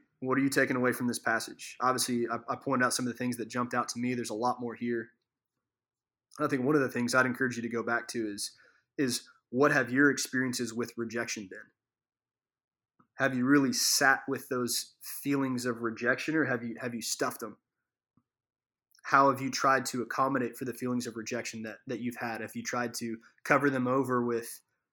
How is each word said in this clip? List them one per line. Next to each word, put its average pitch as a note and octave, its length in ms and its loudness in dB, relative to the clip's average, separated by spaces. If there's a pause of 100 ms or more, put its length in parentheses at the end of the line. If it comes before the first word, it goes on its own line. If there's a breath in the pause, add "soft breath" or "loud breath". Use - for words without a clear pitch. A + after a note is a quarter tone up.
(220)
What C3 180 2
are - 20 4
you C#3 80 4
taking C3+ 260 4
away B2 160 4
from B2 160 0
this A2+ 120 -2
passage? - 600 -4
Obviously, B2 480 2
I, A#2 100 -2 (140)
I B2 40 -2
pointed B2+ 280 0
out A#2+ 120 2
some B2+ 100 -2
of A#2+ 60 -2
the A#2 60 -8
things B2 200 -2
that A#2 120 -8
jumped B2 260 -2
out A2+ 140 0
to A#2+ 100 -8
me. B2 160 0
There's A#2 160 -4
a - 20 -6
lot A#2+ 260 0
more A#2+ 140 -6
here. A#2 360 -4 (1300)
I D3+ 80 0
think C3+ 160 0
one C#3+ 100 2
of D3 80 6
the B2 80 0
things A#2+ 240 -2
I'd B2+ 140 6
encourage B2 280 0
you A#2 60 -6
to A#2 80 -4
go A2+ 140 -2
back A#2 260 -2
to A2+ 180 -2
is, G2+ 260 -8 (440 soft breath)
is B2+ 300 0 (240 soft breath)
what C#3 200 4
have B2+ 200 2
your C#3 180 8
experiences B2+ 640 -2
with A#2 240 -4
rejection A2+ 500 -4
been? G#2 120 -14 (1600)
Have C3+ 160 0
you B2 100 2
really C3+ 280 4
sat - 540 4
with C3 220 -4
those B2 520 -2
feelings C3 680 -2
of A#2 160 -4
rejection, A#2+ 520 0
or D3+ 100 4
have B2 180 -2
you, A#2 180 -6
have A#2+ 140 -6
you A2 80 -6
stuffed - 380 -4
them? A2 160 -10 (1500)
How C#3 260 6
have A#2+ 100 2
you C3+ 100 -4
tried C3 380 2
to B2 140 -4
accommodate C3 560 0
for C3+ 80 -8
the A#2 80 -6
feelings B2 340 -4
of A2 80 -10
rejection A2+ 480 -6
that, G#2+ 140 -10 (100)
that A#2+ 120 -6
you've A#2+ 180 -6
had? A2+ 240 -6
Have G#2+ 140 -10
you A#2+ 80 -8
tried A#2+ 320 -2
to A2+ 220 -6 (280 soft breath)
cover C#3+ 240 6
them B2+ 180 0
over B2 380 2
with A#2 360 -4 (320)